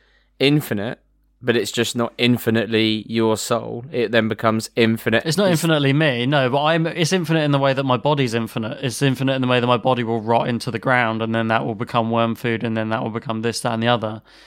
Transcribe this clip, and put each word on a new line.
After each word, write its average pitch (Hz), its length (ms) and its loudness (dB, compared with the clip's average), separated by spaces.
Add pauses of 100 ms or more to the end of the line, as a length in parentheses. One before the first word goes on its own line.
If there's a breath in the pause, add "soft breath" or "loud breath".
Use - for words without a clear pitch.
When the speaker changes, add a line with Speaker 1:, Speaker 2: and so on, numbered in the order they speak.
(400)
Speaker 1:
infinite, 131 600 0 (400)
but 123 160 0
it's 107 160 0
just - 240 -2
not 120 220 -4
infinitely 110 880 0
your 113 300 2
soul. 117 540 -4
It 117 200 -2
then 113 160 2
becomes 110 480 -2
infinite. 113 480 2
Speaker 2:
It's 160 140 -2
not 190 140 2
Speaker 1:
It's 160 120 2
Speaker 2:
infinitely 147 300 2
me, 139 320 2
no, 135 240 2
but 139 140 0
I'm, 165 240 2
it's 160 260 -2
infinite 160 280 0
in 147 100 2
the 139 80 2
way 135 140 2
that 135 100 -2
my 131 140 2
body's 139 360 0
infinite. 113 480 -4
It's 127 220 -2
infinite 135 320 0
in 135 80 -2
the 127 40 0
way 123 120 4
that 120 80 2
my 123 100 4
body 123 260 0
will 113 160 -2
rot 117 280 2
into 120 240 -4
the 110 80 -6
ground, 117 420 0
and 113 140 -2
then 113 140 0
that 113 140 2
will 117 120 -4
become 113 340 -2
worm 117 240 2
food, 113 300 -4
and 113 120 -4
then 110 140 -4
that 113 140 -2
will 117 80 -6
become 113 320 -6
this, 113 180 -2
that, 120 120 -2
and 113 100 -2
the 117 40 2
other. 110 360 0 (240 soft breath)